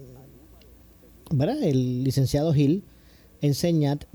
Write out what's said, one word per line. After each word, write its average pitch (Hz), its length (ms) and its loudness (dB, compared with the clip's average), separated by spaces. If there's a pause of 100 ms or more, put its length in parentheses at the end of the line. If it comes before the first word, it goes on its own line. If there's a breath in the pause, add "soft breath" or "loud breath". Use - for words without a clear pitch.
(1300)
¿verdad? 156 320 0
El 127 400 0
licenciado 139 500 0
Gil 147 300 2 (580 soft breath)
Enseñat 147 720 0